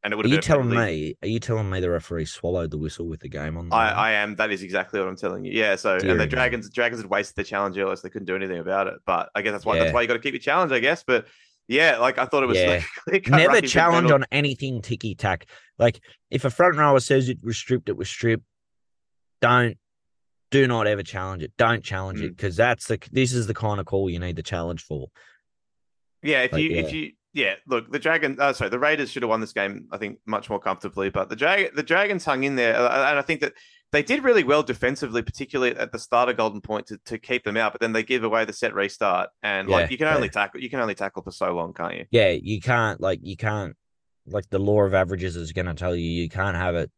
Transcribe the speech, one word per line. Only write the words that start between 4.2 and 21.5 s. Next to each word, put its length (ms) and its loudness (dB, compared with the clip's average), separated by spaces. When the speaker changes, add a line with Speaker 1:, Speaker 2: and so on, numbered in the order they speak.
Speaker 1:
That 160 0
is 100 -4
exactly 380 -4
what 100 -2
I'm 80 -10
telling 260 -6
you. 100 -8
Yeah. 220 2
So, 180 0
and 100 0
Speaker 2:
Dear 100 2
Speaker 1:
the 120 2
Speaker 2:
me. 40 -4
Speaker 1:
Dragons, 400 -2
Dragons 320 -2
had 80 -12
wasted 280 -2
the 80 -4
challenge 340 -2
earlier, 160 0
so 80 -14
they 80 -12
couldn't 160 -10
do 80 -2
anything 240 -4
about 280 0
it. 80 -8
But 260 -2
I 80 -4
guess 120 -2
that's 120 -8
why, 120 0
Speaker 2:
Yeah. 80 4
Speaker 1:
that's 100 0
why 80 4
you 40 -2
gotta 120 0
keep 140 -6
your 80 -6
challenge, 300 2
I 80 2
guess. 240 0
But 220 2
yeah, 300 4
like, 220 2
I 60 2
thought 180 2
it 40 2
was, 120 4
Speaker 2:
Yeah. 80 6
Speaker 1:
like, 160 2
<laughs> 240 -12
a 20 -8
clear 120 2
cut 160 4
Speaker 2:
Never 160 6
Speaker 1:
ruck 100 6
Speaker 2:
challenge 460 4
Speaker 1:
penalty. 40 8
Speaker 2:
on 180 4
anything 520 -2
ticky 320 -6
tack. 320 -2
Like, 220 4
if 160 -2
a 60 0
front 260 4
rower 220 6
says 300 2
it 140 -4
was 140 -4
stripped, 320 -2
it 80 -2
was 100 -6
stripped. 360 0
Don't, 360 4
do 160 6
not 200 2
ever 160 0
challenge 400 -8
it. 140 -12